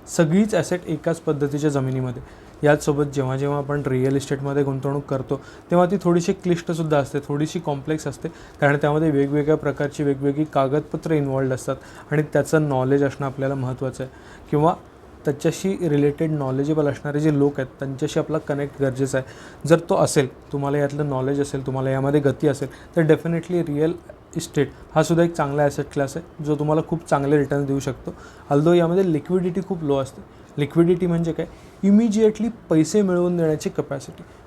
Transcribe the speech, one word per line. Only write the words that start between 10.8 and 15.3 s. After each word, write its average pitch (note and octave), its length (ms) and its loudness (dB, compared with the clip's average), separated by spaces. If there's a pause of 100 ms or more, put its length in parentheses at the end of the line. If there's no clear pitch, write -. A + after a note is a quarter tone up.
इन्व्हॉल्व्ड C3+ 380 0
असतात C3+ 220 -6 (360)
आणि D3+ 120 2 (100)
त्याचं D3+ 360 2
नॉलेज C3+ 340 2
असणं C#3 220 -2
आपल्याला C3+ 300 -4
महत्त्वाचं B2+ 480 -6
आहे B2+ 80 -12 (380)
किंवा D3+ 260 4 (500)
त्याच्याशी E3 640 -2